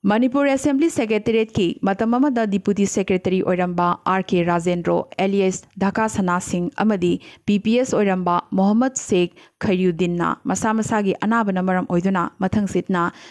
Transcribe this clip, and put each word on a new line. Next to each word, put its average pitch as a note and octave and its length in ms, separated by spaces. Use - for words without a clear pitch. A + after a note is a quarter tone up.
Manipur B3 380
Assembly C#4 460
Secretariat A3 600
ki F#3 300
matam G3+ 320
amada B3 340
Deputy G3 380
Secretary F#3 580
oiramba F3 600
R F#3+ 180
K F3 220
Rajendro F3 640
alias G3 440
Dhaka G#3+ 300
Sana F3+ 320
Singh F3 340
amadi F#3 460
P G#3 120
P A3 220
S C4 140
oiramba F#3 560
Mohammad A3 480
Sheikh F3 360
Khairuddin F3+ 580
na E3 180
masa A3 320
masa G#3+ 260
gi F#3+ 200
anaba G#3+ 320
na F#3 80
maram F#3 240
oiduna F3+ 520
mathang F#3+ 300
sitna F3 440